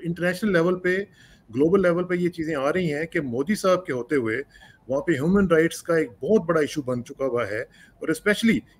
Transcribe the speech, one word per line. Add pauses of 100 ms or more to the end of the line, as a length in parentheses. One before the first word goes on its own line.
international
level
पे, (440)
global
level
पे
ये
चीज़ें
आ
रही
हैं
कि
मोदी
साहब
के
होते
हुए (460)
वहाँ
पे
human
rights
का
एक (120)
बहुत
बड़ा
issue
बन
चुका
हुआ
है। (400)
और
especially (200)